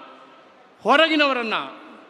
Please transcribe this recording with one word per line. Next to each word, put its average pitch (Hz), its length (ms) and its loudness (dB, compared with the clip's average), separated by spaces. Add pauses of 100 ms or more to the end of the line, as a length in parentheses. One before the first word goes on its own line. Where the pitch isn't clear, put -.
(840)
ಹೊರಗಿನವರನ್ನು, 269 800 0 (480)